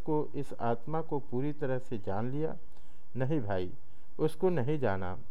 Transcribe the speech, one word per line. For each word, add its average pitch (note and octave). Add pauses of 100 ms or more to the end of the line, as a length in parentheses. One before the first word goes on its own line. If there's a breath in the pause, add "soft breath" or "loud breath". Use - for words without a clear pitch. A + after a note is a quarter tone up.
को, D3+
इस C#3+
आत्मा D3
को D#3
पूरी C3
तरह C3+
से B2
जान G2+
लिया? D3+ (600 soft breath)
नहीं C3+
भाई, F#2+ (460 soft breath)
उसको D#3
नहीं D3+
जाना F#2+ (120)